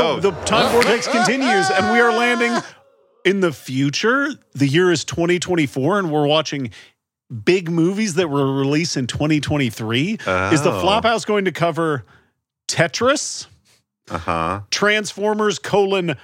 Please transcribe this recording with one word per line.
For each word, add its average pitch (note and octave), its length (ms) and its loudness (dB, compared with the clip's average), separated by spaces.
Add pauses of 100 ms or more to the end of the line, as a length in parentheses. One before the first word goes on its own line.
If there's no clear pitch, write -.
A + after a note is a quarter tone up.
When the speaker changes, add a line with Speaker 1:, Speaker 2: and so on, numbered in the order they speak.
(120)
Speaker 1:
Oh. B2 100 -2
Speaker 2:
The G3 100 2
time A3+ 360 0
Speaker 3:
Oh. A3 60 0
Speaker 2:
vortex A#3 340 2
continues, F#4 640 2
and G#3+ 200 2
we A#3 80 4
are A#3 160 4
landing A#3+ 480 0 (600)
in G3 160 2
the F3 100 2
future. D3 800 -2 (240)
The C#3 140 0
year F3 240 4
is D#3 120 0
twenty E3+ 360 0
twenty-four, D#3+ 600 0
and F3+ 120 -2
we're D3 160 2
watching D3 420 0 (720)
big F3+ 260 2
movies F3+ 440 0
that E3+ 160 0
were C#3 260 0
released C#3 400 0
in C3+ 120 -2
twenty D3+ 340 0
twenty-three. C3 720 -2
Is F#2+ 480 0
the D3+ 100 2
Speaker 1:
Oh. - 140 -2
Speaker 2:
Flophouse A3 400 2
going G#3 200 0
to F3+ 60 0
cover D#3 540 -2 (640)
Tetris? - 800 -2 (640)
Speaker 1:
Uh-huh. E2+ 520 -4 (100)
Speaker 2:
Transformers, G#3 880 -2
colon, F#3+ 640 0